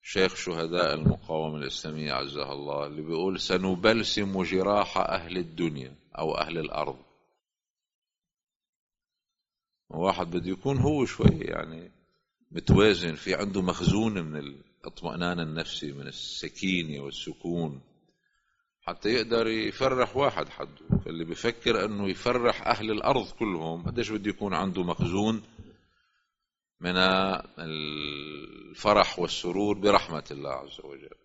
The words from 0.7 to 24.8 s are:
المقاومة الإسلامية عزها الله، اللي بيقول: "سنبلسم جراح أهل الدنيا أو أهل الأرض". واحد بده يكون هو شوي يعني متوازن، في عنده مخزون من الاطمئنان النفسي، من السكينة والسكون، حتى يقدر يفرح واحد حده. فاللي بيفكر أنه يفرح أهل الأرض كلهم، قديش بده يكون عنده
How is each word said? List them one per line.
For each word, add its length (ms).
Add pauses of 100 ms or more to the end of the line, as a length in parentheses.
المقاومة 600
الإسلامية 560
عزها 400
الله، 340
اللي 160
بيقول: 380
"سنبلسم 1000
جراح 560
أهل 380
الدنيا 580 (240)
أو 180
أهل 220
الأرض". 400 (3000)
واحد 420
بده 200
يكون 280
هو 260
شوي 360
يعني 520 (580)
متوازن، 640
في 200
عنده 280
مخزون 500
من 240
الاطمئنان 1040
النفسي، 520
من 140
السكينة 1000
والسكون، 760 (1040)
حتى 220
يقدر 380
يفرح 680
واحد 320
حده. 560
فاللي 200
بيفكر 600
أنه 260
يفرح 560
أهل 240
الأرض 400
كلهم، 560
قديش 240
بده 200
يكون 240
عنده 280